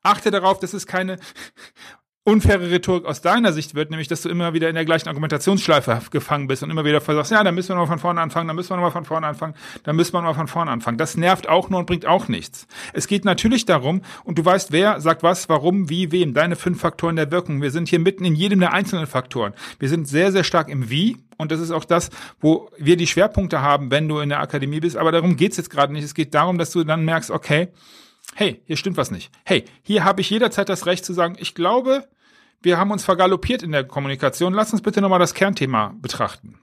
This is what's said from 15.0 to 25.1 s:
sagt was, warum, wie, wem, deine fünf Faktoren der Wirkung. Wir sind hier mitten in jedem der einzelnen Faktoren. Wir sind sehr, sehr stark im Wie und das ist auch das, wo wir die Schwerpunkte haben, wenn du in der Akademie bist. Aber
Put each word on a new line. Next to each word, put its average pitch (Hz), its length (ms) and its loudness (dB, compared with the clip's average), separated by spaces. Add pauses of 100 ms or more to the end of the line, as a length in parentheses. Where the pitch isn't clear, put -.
sagt 160 200 2
was, 175 280 2
warum, 170 400 2
wie, 170 220 -2
wem, 165 220 0
deine 165 220 2
fünf - 260 -4
Faktoren 170 340 -2
der 156 140 0
Wirkung. 160 320 -2
Wir 143 80 -2
sind 160 200 -4
hier 170 100 2
mitten 190 260 0
in 160 100 4
jedem 196 240 2
der 175 140 2
einzelnen 185 320 -2
Faktoren. 117 480 -4 (240)
Wir 135 100 -4
sind 156 200 0
sehr, 170 240 2
sehr 185 120 2
stark 165 240 2
im 131 220 -4
Wie 175 280 0 (200)
und 156 140 -6
das 160 80 -2
ist 165 100 -6
auch 160 160 -4
das, 170 240 0 (300)
wo 156 400 2
wir 160 180 6
die 170 100 0
Schwerpunkte 180 540 2
haben, 143 300 2
wenn 151 160 2
du 151 120 -2
in 147 100 -2
der 143 100 -2
Akademie 143 400 -4
bist. 170 180 -2
Aber 160 140 2